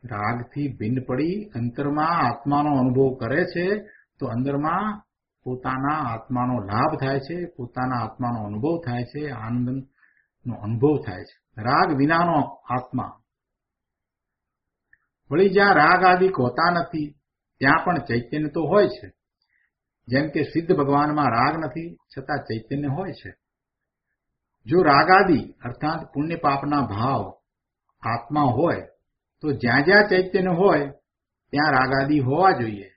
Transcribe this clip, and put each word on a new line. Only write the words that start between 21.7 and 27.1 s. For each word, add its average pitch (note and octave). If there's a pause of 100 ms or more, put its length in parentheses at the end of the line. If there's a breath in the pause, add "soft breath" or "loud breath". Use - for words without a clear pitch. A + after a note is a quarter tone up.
છતાં C#3
ચૈતન્ય C#3
હોય E3+
છે. - (1300)
જો -
રાગાદિ - (220)
અર્થાત D3+
પુણ્ય E3
પાપના C#3+
ભાવ A2 (800)